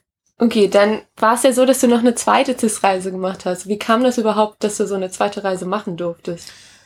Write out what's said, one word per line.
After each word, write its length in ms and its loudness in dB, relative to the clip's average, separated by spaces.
Okay, 280 2
dann 360 2
war 200 2
es 80 -4
ja 100 6
so, 120 4
dass 140 4
du 80 2
noch 120 4
eine 160 2
zweite 420 0
cis-Reise 540 -2
gemacht 340 -6
hast. 220 -6
Wie 100 -2
kam 260 0
das 140 2
überhaupt, 460 -2
dass 140 -2
du 100 -2
so 80 -6
eine 160 -6
zweite 320 -4
Reise 220 -4
machen 300 -6
durftest? 560 -10